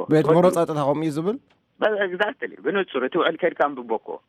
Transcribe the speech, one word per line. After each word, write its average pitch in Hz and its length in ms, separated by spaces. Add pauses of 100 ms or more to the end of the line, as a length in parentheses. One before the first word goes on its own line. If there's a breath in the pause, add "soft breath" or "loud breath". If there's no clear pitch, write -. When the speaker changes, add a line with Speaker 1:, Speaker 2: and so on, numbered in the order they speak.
Speaker 1:
ቤት 156 200
ምኽሪ 175 260
ጸጥታ 165 240
ከምኡ 143 220
እዩ 160 120
ዝብል? 170 260 (600)
Speaker 2:
ኤግዛክትሊ። 190 600
ብንጹር 170 440
እቲ 131 140
ውዕል 160 200
ከድካ - 260
ኣንብቦ 123 300
እኮ። - 160 (200)